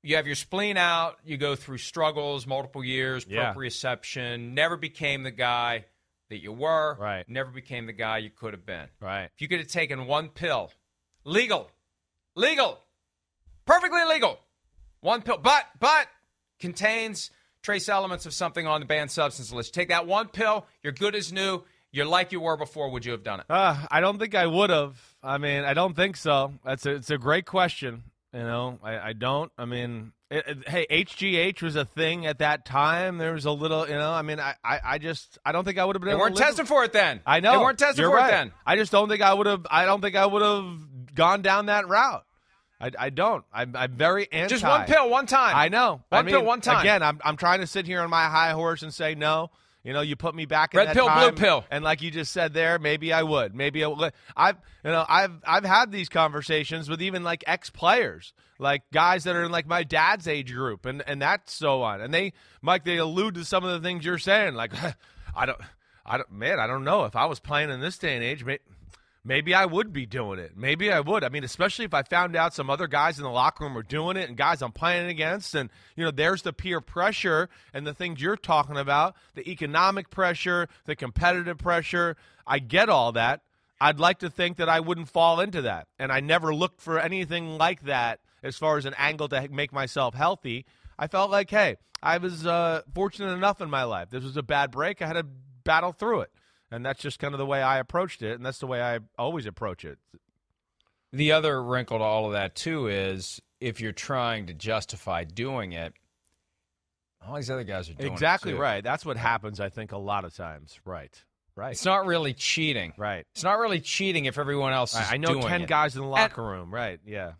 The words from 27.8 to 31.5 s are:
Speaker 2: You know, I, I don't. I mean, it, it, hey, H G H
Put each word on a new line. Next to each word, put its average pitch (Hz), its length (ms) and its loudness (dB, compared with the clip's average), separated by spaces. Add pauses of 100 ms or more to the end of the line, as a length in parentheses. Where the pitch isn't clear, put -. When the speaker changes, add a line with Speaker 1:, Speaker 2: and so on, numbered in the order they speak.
Speaker 2:
You 120 100 -8
know, 120 400 -6
I, 110 160 -8
I 107 160 -8
don't. 135 420 -2
I 123 80 -10
mean, 120 480 -8 (180)
it, 151 160 -4
it, 139 220 -10
hey, 165 220 -2
H 165 260 0
G 190 200 0
H 175 260 0